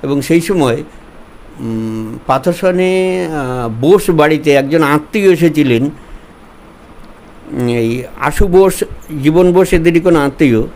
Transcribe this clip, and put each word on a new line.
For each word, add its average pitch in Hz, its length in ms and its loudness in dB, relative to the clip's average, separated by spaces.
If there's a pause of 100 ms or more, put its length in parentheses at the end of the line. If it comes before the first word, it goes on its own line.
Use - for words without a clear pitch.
এবং 143 180 -2
সেই 165 200 2
সময়, 151 420 0 (760)
উম, 110 580 -8 (100)
পাথরসনে, 185 1000 -2
আহ, 127 420 -6
বোস 147 400 2
বাড়িতে 151 440 2
একজন 143 300 2
আত্মীয় 151 480 2
এসেছিলেন, 147 540 2
উম, - 1800 -12
এই 120 360 -2 (160)
আশু 156 280 -2
বোস, 185 360 2 (400)
জীবন 175 300 4
বোস 180 200 2
এদেরই 170 260 2
কোনো 170 200 2
আত্মীয়। 139 420 0 (140)